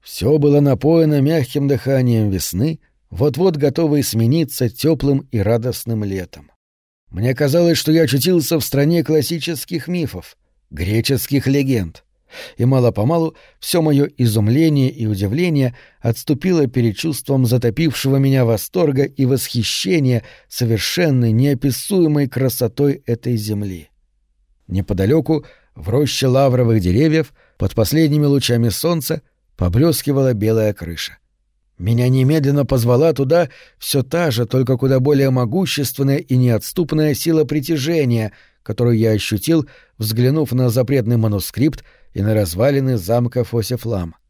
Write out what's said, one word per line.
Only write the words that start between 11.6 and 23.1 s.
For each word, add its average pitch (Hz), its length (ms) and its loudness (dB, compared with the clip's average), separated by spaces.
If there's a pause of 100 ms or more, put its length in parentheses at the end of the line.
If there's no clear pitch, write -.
И 117 80 0
мало-помалу 131 680 2 (240)
всё - 220 -2
моё 143 260 2 (100)
изумление 127 760 2
и 127 160 -6
удивление 123 680 -2 (240)
отступило 151 680 0
перед 127 280 0
чувством 139 520 -2
затопившего 127 720 0
меня 135 280 2
восторга 135 580 0
и 135 220 -2
восхищения 127 1000 -2 (240)
совершенной, 123 840 0
неописуемой 143 960 0
красотой 131 800 -2
этой 120 280 -4